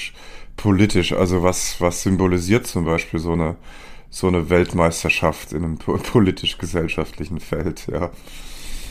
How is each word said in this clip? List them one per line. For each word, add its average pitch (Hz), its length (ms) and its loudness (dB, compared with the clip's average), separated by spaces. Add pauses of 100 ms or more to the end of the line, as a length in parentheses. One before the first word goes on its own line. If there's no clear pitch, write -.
(560)
politisch? 95 580 4
Also 90 280 2
was, - 400 0
was - 220 2
symbolisiert 95 640 2
zum 87 180 -2
Beispiel 82 340 0
so 82 140 -2
eine, 82 220 0 (540)
so - 180 -2
eine 85 220 2
Weltmeisterschaft 85 1000 2
in 80 120 -4
einem 82 160 -4
po-, - 180 -2
politisch-gesellschaftlichen 82 1400 0
Feld? 80 520 -6
Ja. 85 200 -4 (800)